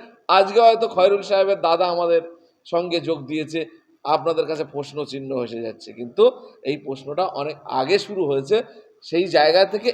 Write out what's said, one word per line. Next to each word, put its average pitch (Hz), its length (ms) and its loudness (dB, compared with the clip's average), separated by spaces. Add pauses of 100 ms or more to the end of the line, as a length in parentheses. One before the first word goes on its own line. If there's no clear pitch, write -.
(280)
আজকে 196 340 4
হয়তো 226 260 6
খয়রুল 196 340 2
সাহেবের 196 400 0
দাদা 170 240 2
আমাদের 170 360 0 (500)
সঙ্গে 170 280 -2
যোগ 147 260 -6
দিয়েছে, 156 400 -6 (380)
আপনাদের 156 420 0
কাছে 151 200 -6
প্রশ্ন 143 400 -10
চিহ্ন 135 380 -6
এসে 117 180 -10
যাচ্ছে, 113 320 -12
কিন্তু 123 380 0 (320)
এই 147 140 -4
প্রশ্নটা 143 480 -8
অনেক 147 400 -8
আগে 139 340 0
শুরু 190 260 -6
হয়েছে, 143 380 0 (400)
সেই 170 240 -2
জায়গা 165 380 4
থেকে 208 280 -2